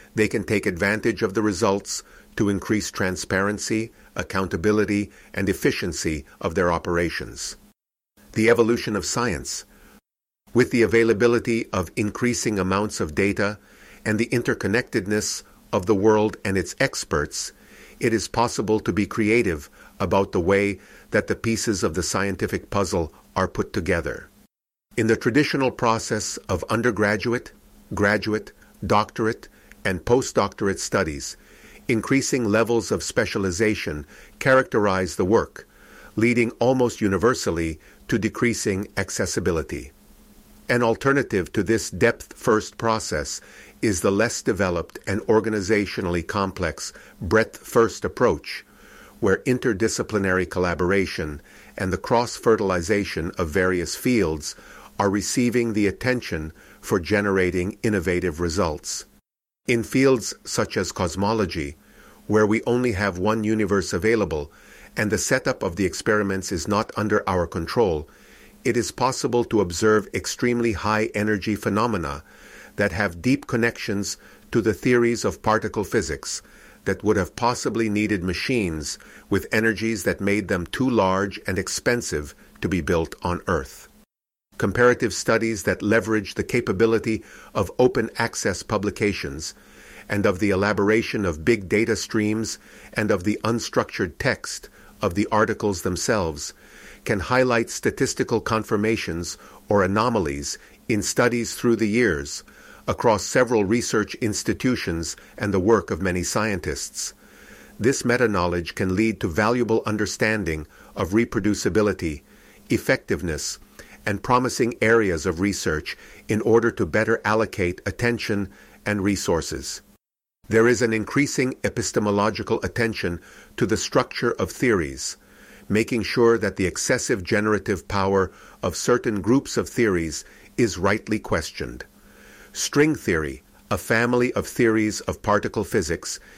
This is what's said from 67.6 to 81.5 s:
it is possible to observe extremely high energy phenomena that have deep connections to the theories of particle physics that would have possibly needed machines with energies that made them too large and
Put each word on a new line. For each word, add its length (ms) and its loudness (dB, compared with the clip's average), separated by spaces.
it 140 0
is 140 -2
possible 540 0
to 160 2
observe 520 2
extremely 600 0
high 420 0
energy 400 0
phenomena 680 -2
that 160 0
have 300 -2
deep 260 0
connections 720 -2
to 100 2
the 120 2
theories 520 2
of 160 -4
particle 420 0
physics 580 -4
that 180 -2
would 140 4
have 180 -2
possibly 540 0
needed 340 0
machines 720 -4
with 220 0
energies 520 0
that 180 -2
made 260 0
them 200 -2
too 220 -2
large 580 0
and 100 -2